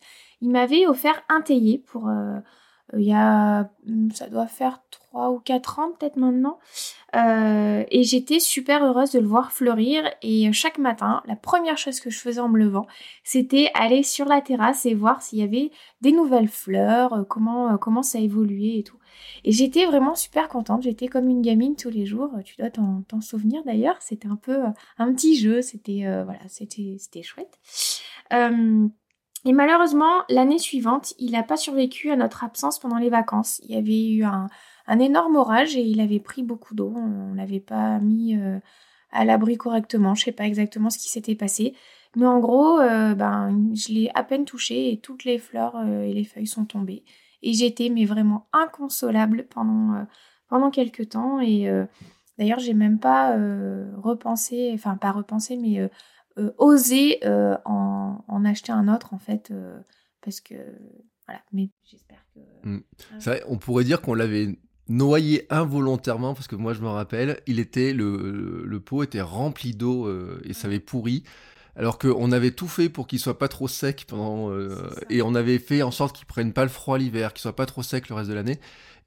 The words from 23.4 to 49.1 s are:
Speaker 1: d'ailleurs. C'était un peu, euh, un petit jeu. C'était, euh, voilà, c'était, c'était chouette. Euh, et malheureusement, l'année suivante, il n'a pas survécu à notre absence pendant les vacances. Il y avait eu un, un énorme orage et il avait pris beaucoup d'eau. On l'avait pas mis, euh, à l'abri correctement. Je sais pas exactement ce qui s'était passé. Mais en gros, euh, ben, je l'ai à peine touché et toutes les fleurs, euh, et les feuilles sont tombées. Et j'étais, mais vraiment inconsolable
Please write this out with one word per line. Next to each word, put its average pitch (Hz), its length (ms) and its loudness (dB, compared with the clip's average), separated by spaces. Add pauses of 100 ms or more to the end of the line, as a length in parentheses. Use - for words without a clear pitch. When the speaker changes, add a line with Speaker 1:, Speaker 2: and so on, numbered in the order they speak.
Speaker 1:
d'ailleurs. 254 380 0
C'était 214 260 -12
un 208 80 -4
peu, 254 300 -4
euh, 214 40 -2 (280)
un 247 160 0
petit 302 240 4
jeu. 226 240 2
C'était, 208 440 -6
euh, 190 200 -2
voilà, 190 220 -12
c'était, 202 520 -12
c'était - 240 -18
chouette. - 360 -18 (760)
Euh, 226 540 4 (580)
et 254 60 4
malheureusement, 311 800 4
l'année 262 280 4
suivante, 262 600 -2
il 247 140 -4
n'a 226 100 0
pas 302 140 -4
survécu 269 520 -2
à 285 60 0
notre 240 300 0
absence 285 340 -4
pendant 233 180 -4
les 240 120 2
vacances. 226 560 0
Il 220 100 -8
y - 20 -2
avait 220 320 2
eu 220 140 2
un, 196 240 -2 (400)
un 220 120 4
énorme 302 360 4
orage 269 400 4
et 247 60 0
il 220 180 2
avait 208 220 2
pris - 220 -10
beaucoup 233 300 -8
d'eau. 208 220 -4
On 202 380 -6
l'avait 190 260 -6
pas 214 400 -2
mis, 220 380 2
euh, 196 220 -4 (520)
à 220 140 2
l'abri 220 320 4
correctement. 220 580 0
Je 208 80 0
sais 240 80 -4
pas 208 140 -6
exactement 214 440 0
ce 214 80 -6
qui - 120 -10
s'était 220 260 -4
passé. 214 380 -2 (420)
Mais 240 100 4
en 247 140 6
gros, 277 400 6
euh, 220 360 4
ben, 202 380 0 (200)
je 214 180 -6
l'ai 220 240 0
à - 80 0
peine 285 220 -2
touché 247 480 -4
et 214 80 -6
toutes 262 240 -16
les 240 140 -2
fleurs, 233 360 -6
euh, 208 280 -2
et 202 100 -4
les 208 100 -2
feuilles 214 240 -10
sont 214 160 -4
tombées. 196 400 -8 (380)
Et 233 100 -2
j'étais, 240 380 0
mais 226 160 2
vraiment 214 480 0
inconsolable 254 960 0